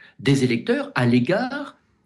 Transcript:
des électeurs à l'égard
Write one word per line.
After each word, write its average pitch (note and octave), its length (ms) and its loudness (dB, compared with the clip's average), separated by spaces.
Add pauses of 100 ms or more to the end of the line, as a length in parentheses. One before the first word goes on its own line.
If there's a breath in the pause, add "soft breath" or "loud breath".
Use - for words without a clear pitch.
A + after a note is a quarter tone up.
(200 soft breath)
des C3+ 260 2
électeurs A#3 500 -2
à B2 100 0
l'égard G#3 680 0 (320)